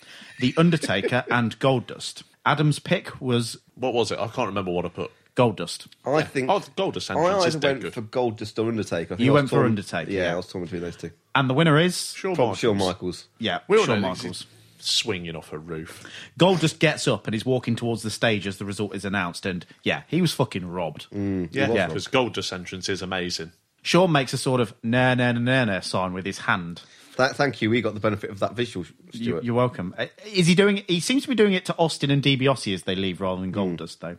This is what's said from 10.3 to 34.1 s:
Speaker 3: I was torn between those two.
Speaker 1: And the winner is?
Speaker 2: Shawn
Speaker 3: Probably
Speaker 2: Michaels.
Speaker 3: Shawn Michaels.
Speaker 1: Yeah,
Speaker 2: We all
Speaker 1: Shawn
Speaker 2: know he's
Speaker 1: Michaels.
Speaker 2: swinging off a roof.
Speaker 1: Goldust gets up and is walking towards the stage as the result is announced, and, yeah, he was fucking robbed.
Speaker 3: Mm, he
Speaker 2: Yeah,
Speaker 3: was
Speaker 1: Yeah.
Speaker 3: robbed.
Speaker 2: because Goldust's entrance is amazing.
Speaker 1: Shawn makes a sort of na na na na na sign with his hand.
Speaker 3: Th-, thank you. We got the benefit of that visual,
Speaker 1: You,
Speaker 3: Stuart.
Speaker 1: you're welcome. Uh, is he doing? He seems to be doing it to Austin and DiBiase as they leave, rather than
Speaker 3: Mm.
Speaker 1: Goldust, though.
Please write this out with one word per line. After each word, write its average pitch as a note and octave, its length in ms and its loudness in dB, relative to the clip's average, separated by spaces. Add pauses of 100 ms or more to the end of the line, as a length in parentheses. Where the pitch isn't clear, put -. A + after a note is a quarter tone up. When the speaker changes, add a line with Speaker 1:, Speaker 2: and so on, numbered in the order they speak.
Speaker 3:
I - 40 -2
was F2+ 100 -6
torn F2+ 160 -8
between F2 180 -8
those F2 140 -8
two. E2 160 -12 (220)
Speaker 1:
And C3 160 2
the C3 40 2
winner D3+ 240 6
is? F3 360 0
Speaker 2:
Shawn F#3 220 -6
Speaker 3:
Probably B2 160 2
Speaker 2:
Michaels. F#2 80 -6
Speaker 3:
Shawn G#2+ 180 2
Michaels. F2+ 480 -2 (140)
Speaker 1:
Yeah, F#2 280 -2
Speaker 2:
We G#3 100 6
all G#3+ 80 6
Speaker 1:
Shawn G#2+ 160 2
Speaker 2:
know F#2 120 0
he's F2+ 100 -8
Speaker 1:
Michaels. - 220 -10 (340)
Speaker 2:
swinging F2 560 -2
off - 160 -12
a D#2 60 -10
roof. D#2+ 480 -12 (340)
Speaker 1:
Goldust E3 400 4
gets D3+ 280 2
up A2+ 200 0
and A2 80 -4
is G#2+ 100 -4
walking B2 300 0
towards A#2 280 -2
the G#2+ 80 -4
stage G#2 360 0
as G2 120 -8
the G#2 60 -8
result G2+ 300 -6
is F#2+ 80 -8
announced, F#2+ 420 -4
and, F2+ 200 -4 (180)
yeah, D#2+ 240 -2
he E3+ 140 2
was E3 100 2
fucking F#2 380 -2
robbed. E2+ 400 -6
Speaker 3:
Mm, G2 420 -2
he C3 80 -4
Speaker 2:
Yeah, C#3 80 2
Speaker 3:
was A#2 80 2
Speaker 1:
Yeah. G2+ 60 2
Speaker 3:
robbed. E2 140 -2
Speaker 2:
because F#2+ 120 -6
Goldust's G#2+ 460 0
entrance F2+ 340 -10
is F#2 140 -2
amazing. F2+ 500 -6 (300)
Speaker 1:
Shawn F3 320 4
makes C#3 200 2
a C3+ 40 -2
sort B2+ 240 2
of G#2+ 120 -2 (100)
na B2+ 320 4
na B2 180 2
na A#2 60 0
na B2+ 260 2
na G2 160 0
sign F#2 320 -2
with F#2 120 -6
his G2 140 -6
hand. F2 420 -2 (360)
Speaker 3:
Th-, C3+ 160 4
thank C3+ 280 0
you. G#2+ 80 2
We A#2+ 120 4
got G#2 120 -2
the G#2 80 -8
benefit G#2 280 -2
of G2 100 -12
that G#2+ 160 -2
visual, A2+ 300 -6 (280)
Speaker 1:
You, A2+ 100 -8
Speaker 3:
Stuart. A#2+ 220 -2
Speaker 1:
you're A#2 100 0
welcome. A#2+ 420 0
Uh, A#2+ 100 -4 (260)
is F#3 140 4
he F3 80 6
doing? G3 320 4
He F3 120 2
seems C4 240 2
to - 60 -10
be B3+ 60 2
doing G#3 180 6
it F#3 120 0
to F3 120 -4
Austin D#3 340 2
and C#3+ 100 4
DiBiase C3 520 2
as F2 100 -6
they F#2+ 120 -2
leave, F#2 260 -2
rather F#2 180 -2
than F#2 140 -4
Speaker 3:
Mm. F#2 240 -2
Speaker 1:
Goldust, E2 220 -12
though. E2+ 200 -10